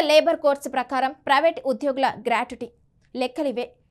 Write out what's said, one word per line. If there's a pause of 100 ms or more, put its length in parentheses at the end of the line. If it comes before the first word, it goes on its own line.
లేబర్
కోడ్స్
ప్రకారం (140)
ప్రైవేట్ (120)
ఉద్యోగుల (200)
గ్రాట్యుటీ (520)
లెక్కలివే. (260)